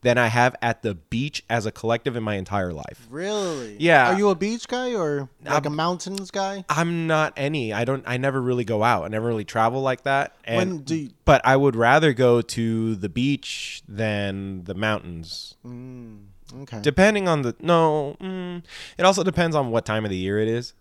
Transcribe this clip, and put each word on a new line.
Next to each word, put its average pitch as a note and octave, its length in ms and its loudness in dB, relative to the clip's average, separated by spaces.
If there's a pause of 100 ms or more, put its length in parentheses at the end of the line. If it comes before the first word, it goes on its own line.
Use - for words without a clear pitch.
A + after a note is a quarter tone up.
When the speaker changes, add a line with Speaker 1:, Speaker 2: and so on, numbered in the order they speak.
Speaker 1:
than A#2+ 180 2
I A#2+ 80 4
have A#2+ 340 2
at A#2 220 -2
the G#2 140 -2
beach B2+ 520 -6
as A2+ 160 -2
a G#2+ 60 -4
collective A#2 460 -2
in A2+ 80 -4
my G#2+ 100 -2
entire F#2+ 380 -4
life. D#2 360 -14
Speaker 2:
Really? D#3+ 720 -6
Speaker 1:
Yeah. D3+ 340 6
Speaker 2:
Are F#3+ 60 2
you G3+ 120 4
a F#3 40 4
beach G#3 320 -4
guy B3 300 -4
or, D3 320 -2 (160)
like, D3 200 0
Speaker 1:
I'm D3 80 -2
Speaker 2:
a D3 40 -4
mountains F3+ 560 -4
guy? G3 360 -4
Speaker 1:
I'm E3 380 0
not D#3 300 2
any. C#3 360 -2
I G#2+ 120 0
don't, C3 200 -2
I B2 120 -4
never C3+ 260 -2
really B2 220 0
go G#2+ 180 0
out. A2 220 2
I F2+ 40 -6
never A2 200 -4
really A2 160 -2
travel A#2 360 0
like C3 220 -2
that. C#3 320 -2 (100)
And A#2 120 -2
Speaker 2:
When F#3 220 0
do C#3+ 180 -4
you C#3+ 140 -8 (140)
Speaker 1:
but C#3 220 8
I C3+ 100 6
would C#3 200 4
rather C3+ 360 6
go A#2+ 300 6
to A2+ 540 -2
the F#2+ 120 -6
beach - 760 -4
than G2 760 -4
the F#2+ 100 -8
mountains. F2 800 -6 (100)
Speaker 2:
Mm, A#2+ 600 -18 (380)
okay. B2 200 -12
Speaker 1:
Depending F#3+ 460 4
on D3+ 140 2
the, A#2+ 180 -2
no, D#3 600 2
mm, F3+ 400 -10 (380)
it F3 60 0
also F#3+ 180 6
depends E3+ 320 0
on C3+ 160 0
what A2+ 160 2
time A2 180 0
of G2+ 60 -2
the F#2+ 60 -2
year F#2+ 240 0
it A2 80 2
is. A#2+ 320 -4